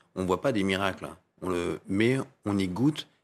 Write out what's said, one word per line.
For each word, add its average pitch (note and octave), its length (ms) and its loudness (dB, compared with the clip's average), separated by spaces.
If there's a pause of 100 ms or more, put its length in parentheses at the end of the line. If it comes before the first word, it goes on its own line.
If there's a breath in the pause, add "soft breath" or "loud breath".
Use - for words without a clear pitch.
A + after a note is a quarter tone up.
(160 soft breath)
on F#2 100 -2
voit F2+ 140 2
pas C#3+ 120 0
des G#2 120 2
miracles, F#2+ 420 0
hein. D#2 120 -12 (240)
On F2+ 80 -4
le, F2 380 -2
mais A2+ 300 2 (280)
on G2+ 140 0
y F#2+ 80 0
goûte A#2+ 400 0 (160 soft breath)